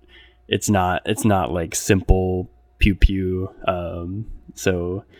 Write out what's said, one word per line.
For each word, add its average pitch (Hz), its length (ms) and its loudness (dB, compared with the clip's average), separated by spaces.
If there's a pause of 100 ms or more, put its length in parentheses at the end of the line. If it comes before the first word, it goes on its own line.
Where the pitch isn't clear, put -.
(480)
it's - 200 -6
not, 92 380 2
it's 107 180 -4
not, 95 260 2
like, 85 240 -6
simple 92 760 0 (280)
pew 101 160 4
pew. 92 560 2 (160)
Um, 90 600 -4 (280)
so 90 500 0 (160)